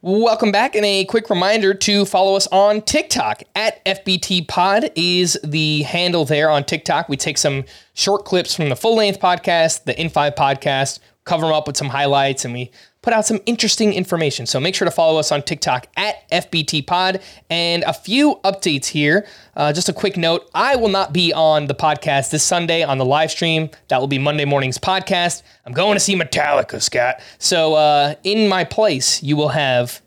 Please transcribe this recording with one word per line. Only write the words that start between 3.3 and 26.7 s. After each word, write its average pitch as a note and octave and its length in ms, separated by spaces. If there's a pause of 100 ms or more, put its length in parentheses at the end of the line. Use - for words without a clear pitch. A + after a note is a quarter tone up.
At A3 280
F F#3+ 200
B F#3 140
T F3+ 240
Pod G3 520
is F3+ 480
the D3+ 400
handle F3 420
there D3+ 240
on D3 140
TikTok. D#3+ 460
We - 80
take C#3 200
some C#3 280 (280)
short G3+ 320
clips F3+ 300
from D#3 140
the B2+ 80
full-length A3 420
podcast, E3+ 640
the - 180
In E3 100
Five D3 260
podcast, C3+ 640 (240)
cover E3 220
'em D#3 60
up D3+ 140
with C#3+ 100
some D3 120
highlights, C#3 560
and A#2+ 100
we B2 160 (300)
put A#3 120
out G#3+ 140
some A3 200
interesting A3 460
information. D#3+ 540
So C3 140
make F3 160
sure - 80
to E3+ 80
follow D#3+ 260
us D#3 140
on C#3+ 100
TikTok D#3+ 540
at G3+ 340
F - 220
B E3 100
T D3 200
Pod. F#3 380 (300)
And E3+ 320
a - 100
few C4+ 520
updates F#3+ 420
here. D#3 400 (300)
Uh, D3 160
just E3 160
a F#3+ 40
quick - 240
note. E3 380
I B3+ 220
will A3+ 120
not F#3+ 240
be E3+ 200
on D#3 340
the C3+ 80
podcast C#3+ 560
this D3+ 140
Sunday E3+ 400
on C3+ 140
the C3 60
live D3 280
stream. D#3+ 380 (180)
That C3 100
will C3+ 80
be C#3 140
Monday D3 240
morning's C#3 340
podcast. F3+ 640 (240)
I'm B2 60
going F#3+ 220
to G3 60
see G3 140
Metallica, D3 680